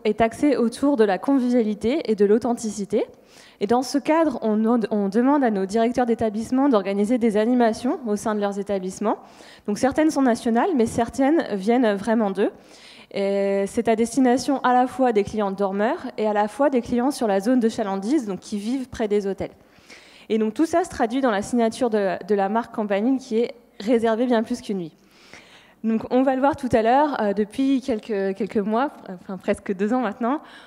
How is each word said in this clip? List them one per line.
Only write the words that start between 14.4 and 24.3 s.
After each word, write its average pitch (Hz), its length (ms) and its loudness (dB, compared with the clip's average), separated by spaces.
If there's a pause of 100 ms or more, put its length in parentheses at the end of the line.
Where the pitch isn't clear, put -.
à 247 140 2
la 247 120 4
fois 254 260 0
des 214 120 2
clients 202 280 -2
dormeurs 202 540 -2 (140)
et 214 80 0
à 214 60 0
la 208 140 2
fois 277 220 0
des 262 120 2
clients 240 300 0
sur 247 160 -2
la 196 120 2
zone 247 200 2
de 226 100 2
chalandise, 214 580 -2
donc 185 140 -6
qui - 180 -8
vivent 247 300 -6
près - 180 -4
des 202 180 0
hôtels. 185 280 -6 (760)
Et 220 80 2
donc 214 160 0
tout 311 140 0
ça 349 160 0
se 349 80 -6
traduit 240 300 -2
dans 254 100 2
la 294 100 0
signature 240 480 0
de, 202 340 -2
de 196 120 0
la 196 120 2
marque 226 280 -4
Campanile 214 420 0
qui 226 220 -4
est - 160 -2 (240)
réservée 226 480 2
bien 226 160 2